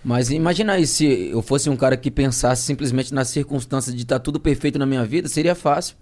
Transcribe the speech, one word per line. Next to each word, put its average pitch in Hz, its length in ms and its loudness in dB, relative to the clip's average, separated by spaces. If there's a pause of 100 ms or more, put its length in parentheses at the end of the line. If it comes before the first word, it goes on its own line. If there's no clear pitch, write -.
Mas 120 280 0
imagina 175 420 2
aí, 180 120 4
se 131 440 2
eu 113 120 -2
fosse 139 280 0
um 135 60 0
cara 131 200 2
que 127 140 -4
pensasse 127 540 0
simplesmente 131 500 -2
na 135 100 0
circunstância 135 680 -4
de 120 120 -8
tá 131 140 0
tudo 147 220 -4
perfeito 143 400 0
na 139 60 0
minha 131 180 0
vida, 151 240 -2
seria 151 260 2
fácil 151 480 -2